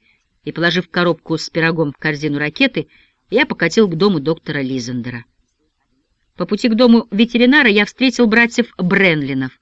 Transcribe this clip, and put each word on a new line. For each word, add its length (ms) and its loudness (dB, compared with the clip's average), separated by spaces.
и, 80 -10
положив 380 -2
коробку 480 -2
с 120 -12
пирогом 420 -2
в 60 -20
корзину 420 -4
ракеты, 480 -4
я 160 0
покатил 420 0
к 80 -4
дому 240 0
доктора 400 -6
Лизендера. 640 -8
По 100 -6
пути 240 -2
к 60 2
дому 360 4
ветеринара 580 4
я 160 2
встретил 420 0
братьев 500 0
Бренлинов. 720 0